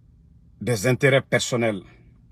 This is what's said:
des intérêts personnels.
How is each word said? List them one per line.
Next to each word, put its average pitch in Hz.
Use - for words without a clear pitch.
des 107
intérêts 131
personnels. 113